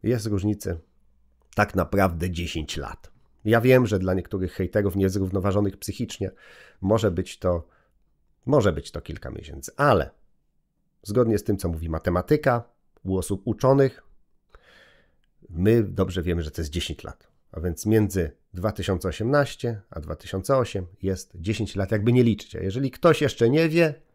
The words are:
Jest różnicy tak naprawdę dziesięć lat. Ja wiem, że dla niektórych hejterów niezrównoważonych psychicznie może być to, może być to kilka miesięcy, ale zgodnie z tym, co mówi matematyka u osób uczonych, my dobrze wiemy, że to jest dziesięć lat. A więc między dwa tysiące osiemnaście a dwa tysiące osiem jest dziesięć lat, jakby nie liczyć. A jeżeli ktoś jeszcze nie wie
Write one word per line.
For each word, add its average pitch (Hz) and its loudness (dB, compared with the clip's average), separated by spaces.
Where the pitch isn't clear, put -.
Jest 110 -2
różnicy 101 -2
tak 104 2
naprawdę 90 0
dziesięć 82 -6
lat. - -12
Ja 113 4
wiem, 127 6
że 104 0
dla 92 0
niektórych 92 -4
hejterów 95 -2
niezrównoważonych 95 0
psychicznie - -8
może 101 2
być 87 -6
to, 87 -2
może 120 4
być - -8
to - -8
kilka - -12
miesięcy, 69 -14
ale 107 4
zgodnie 110 2
z - -4
tym, 101 -2
co 92 -4
mówi 80 -6
matematyka 90 0
u 92 -2
osób 92 -4
uczonych, 135 2
my 107 2
dobrze 92 -2
wiemy, 85 -2
że 76 -6
to - -10
jest 78 -6
dziesięć 80 -6
lat. - -16
A - -10
więc 87 -4
między 104 2
dwa 98 -4
tysiące 92 -4
osiemnaście 117 -2
a 82 -10
dwa 78 -10
tysiące 98 -2
osiem 104 -2
jest 92 -4
dziesięć 95 -4
lat, 95 -2
jakby 110 2
nie 123 6
liczyć. - -2
A 80 -8
jeżeli 113 -4
ktoś 160 2
jeszcze 147 2
nie 160 4
wie 160 2